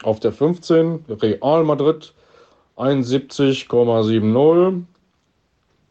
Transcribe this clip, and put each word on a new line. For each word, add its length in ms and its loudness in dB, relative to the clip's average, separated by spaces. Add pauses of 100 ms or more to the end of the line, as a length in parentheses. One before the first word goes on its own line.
auf 160 -2
der 120 -2
fünfzehn, 760 -2
Real 560 0
Madrid, 500 -2 (600)
einundsiebzig 920 -2
Komma 360 2
sieben 280 0
null. 520 2 (1080)